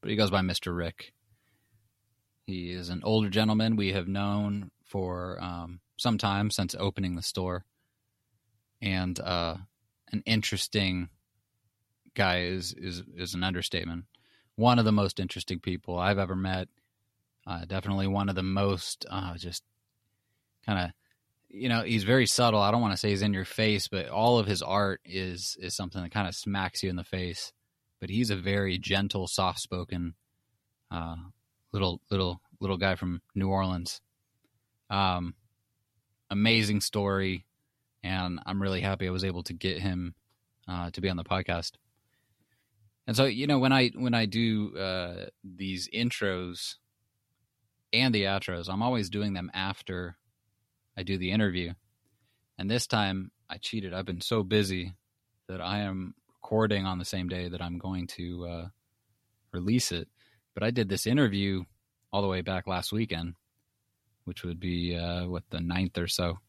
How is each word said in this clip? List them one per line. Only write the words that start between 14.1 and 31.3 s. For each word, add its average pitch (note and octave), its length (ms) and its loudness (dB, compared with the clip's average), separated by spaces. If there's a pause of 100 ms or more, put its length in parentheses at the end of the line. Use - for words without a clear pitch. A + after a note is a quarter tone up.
One A#2+ 240 6
of A2 80 6
the A2 40 6
most G#2 300 4
interesting F2+ 400 -6
people F2 380 -4
I've F#2+ 200 4
ever F#2+ 160 0
met. F#2 340 -2 (800)
Uh, F2 200 -8
definitely G2 400 0
one G2 240 2
of F#2 60 0
the F#2 60 -2
most, F#2+ 680 0
uh, F#2 260 -6
just E2+ 280 -10 (1000)
kinda, F2+ 300 0 (560)
you A#2+ 200 -2
know, A#2 100 2
he's G#2 240 0
very B2 220 6
subtle. A#2 340 4
I G2+ 100 6
don't A#2+ 120 4
wanna G2 160 2
say A2 100 0
he's G2+ 140 2
in G#2 100 2
your F#2 140 0
face, G#2+ 420 2
but F2 220 -4
all A#2 280 4
of G#2 80 4
his G2 140 0
art G2 460 0
is, F#2 520 -6
is F2+ 160 -6
something F#2 280 -6
that F2 80 -6
kinda G2 200 -2
smacks G2 520 -4
you F#2+ 80 0
in F2+ 60 -2
the F2+ 60 -4
face. F2+ 520 -6 (460)
But F2+ 100 -8
he's A2+ 180 2
a G2+ 80 0
very F#2+ 400 0
gentle, G2 500 0
soft-spoken, F2+ 880 -2 (760)
uh, E2 260 -6 (560)